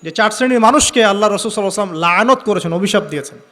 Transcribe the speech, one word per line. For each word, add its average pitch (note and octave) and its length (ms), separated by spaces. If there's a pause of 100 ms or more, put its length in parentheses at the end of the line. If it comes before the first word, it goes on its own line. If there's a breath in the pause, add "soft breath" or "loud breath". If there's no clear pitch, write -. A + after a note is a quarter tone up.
যে D#3+ 80
চার G#3+ 200
শ্রেণীর B3+ 280
মানুষকে A#3+ 460
আল্লাহ G#3 240
রাসূল G#3 220
সাল্লাল্লাহু G3+ 300
আলাইহি F3 200
ওয়াসাল্লাম F3 260
লানত B3+ 180
করেছেন, F3 280
অভিশাপ G3 300
দিয়েছেন। D3 340 (140)